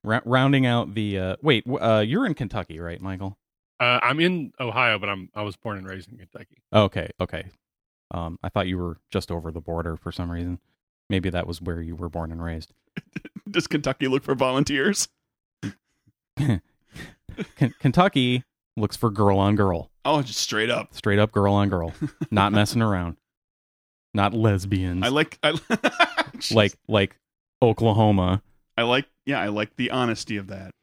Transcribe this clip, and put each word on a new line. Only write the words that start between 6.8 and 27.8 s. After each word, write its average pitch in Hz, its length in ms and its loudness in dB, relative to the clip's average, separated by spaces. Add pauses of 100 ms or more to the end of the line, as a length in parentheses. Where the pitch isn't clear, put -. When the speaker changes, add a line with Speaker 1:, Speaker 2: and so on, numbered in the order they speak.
Speaker 1:
okay. 87 240 -6 (680)
Um, 85 320 -8
I 90 60 -6
thought 95 180 -2
you 90 100 -2
were 87 200 -6 (120)
just - 220 -4
over 82 220 -6
the 82 80 -10
border 82 340 -4
for 87 160 -10
some 87 180 -6
reason. 87 300 -6 (500)
Maybe 95 200 0
that 85 180 -4
was 85 140 -8
where 85 200 -6
you 82 140 -8
were 87 140 -8
born 82 220 -6
and 82 120 -10
raised. 80 300 -8 (380)
Speaker 3:
<laughs> - 380 -16
Does 175 180 -2
Kentucky 143 420 -4
look 131 140 0
for 139 120 -2
volunteers? 139 720 0 (560)
Speaker 1:
<laughs> - 760 -16
Ken-, 127 240 0 (1200)
Kentucky 127 640 2 (340)
looks 107 200 -2
for 117 120 2
girl 101 300 4
on 101 160 4
girl. 95 360 0 (140)
Speaker 3:
Oh, 147 160 2
just 107 180 -6
straight 110 300 -2
up. - 240 -4
Speaker 1:
Straight 101 260 0
up 107 120 4
girl 101 220 4
on 101 160 4
girl. 85 240 -2 (180)
Speaker 3:
<laughs> - 200 -8
Speaker 1:
Not 101 200 4
messing 107 300 2
around. 95 360 0 (960)
Not 101 200 0
lesbians. 95 680 0
Speaker 3:
I 117 60 2
like, 151 340 0
I 151 80 4
<laughs> - 180 -8 (680)
Jeez. - 180 -4
Speaker 1:
Like, 104 180 6 (140)
like 101 300 2 (440)
Oklahoma. 104 800 4 (360)